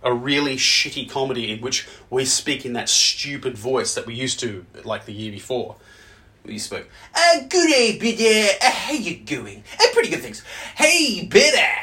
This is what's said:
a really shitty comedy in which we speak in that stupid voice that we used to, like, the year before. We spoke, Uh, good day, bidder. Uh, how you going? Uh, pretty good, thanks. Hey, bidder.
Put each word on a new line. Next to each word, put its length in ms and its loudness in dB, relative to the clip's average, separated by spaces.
a 120 0
really 440 0
shitty 520 0
comedy 420 -4
in 100 -8
which 260 -6
we 160 0
speak 400 -2
in 80 -8
that 160 -4
stupid 680 0
voice 380 -2
that 100 -6
we 80 -12
used 260 -6
to, 260 -8
like, 220 -8
the 80 -14
year 180 -10
before. 440 -6
We 140 -12
spoke, 300 -10
Uh, 340 6
good 200 4
day, 280 4
bidder. 520 4
Uh, 80 6
how 240 -4
you 220 -4
going? 480 -10
Uh, 40 6
pretty 160 2
good, 120 -4
thanks. 220 -14
Hey, 500 2
bidder. 580 4